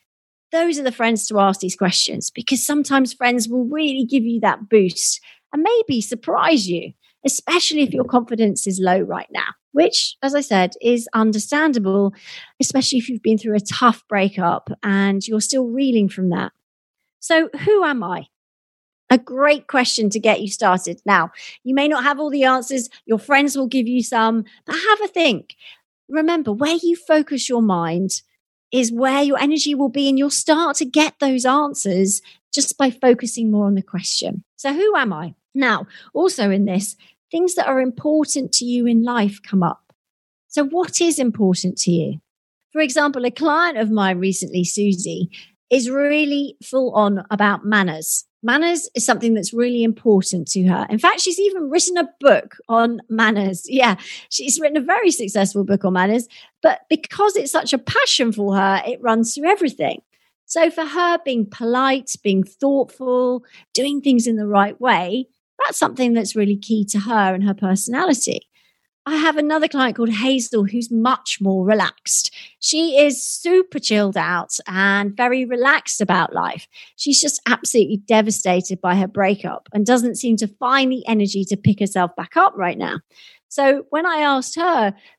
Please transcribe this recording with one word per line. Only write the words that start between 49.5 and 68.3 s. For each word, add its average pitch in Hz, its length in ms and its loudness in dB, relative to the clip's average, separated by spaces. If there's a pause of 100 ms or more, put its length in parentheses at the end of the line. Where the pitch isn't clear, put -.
really 240 300 0
important 202 680 2
to 185 180 0
her. - 220 2
In 220 100 -2
fact, 349 220 2
she's 359 180 -2
even 381 300 0
written 349 280 0
a 339 100 0 (120)
book 226 360 4 (140)
on 233 400 2
manners. 214 580 0
Yeah, 247 280 2 (340)
she's - 300 -4
written 302 180 0
a 285 40 2
very 370 300 2
successful 202 520 -2
book 196 200 0
on 185 100 0
manners, 202 340 0 (340)
but - 260 2
because 392 480 0
it's 277 160 -2
such - 220 -2
a 262 60 -2
passion 285 520 0
for 202 240 -2
her, 196 300 2
it 240 160 -8
runs 226 320 0
through 294 160 -4
everything. 349 520 -2 (440)
So 330 240 0
for 320 160 -6
her, 349 400 0
being 233 240 -2
polite, 254 760 -2
being 190 200 2
thoughtful, 254 1000 -2 (300)
doing 277 280 -2
things 247 260 2
in 226 100 0
the 208 100 -4
right 202 320 0
way, 220 480 0 (380)
that's - 120 -6
something 247 360 0
that's 220 220 -2
really 202 200 0
key 208 300 -2
to 202 140 -4
her 202 340 0
and 190 100 -2
her 196 120 0
personality. 233 920 -2 (600)